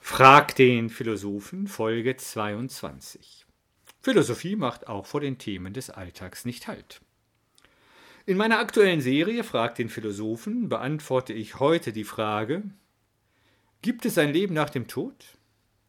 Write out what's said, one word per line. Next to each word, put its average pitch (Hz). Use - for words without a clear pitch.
Frag 139
den 120
Philosophen, 110
Folge 117
zweiundzwanzig. 104
Philosophie 175
macht 131
auch 101
vor 147
den 139
Themen 95
des 127
Alltags 92
nicht 123
Halt. -
In 185
meiner 220
aktuellen 202
Serie 170
Frag 117
den 117
Philosophen 113
beantworte 131
ich 110
heute 151
die 110
Frage: 110
Gibt 240
es 214
ein 147
Leben 180
nach 147
dem 120
Tod? -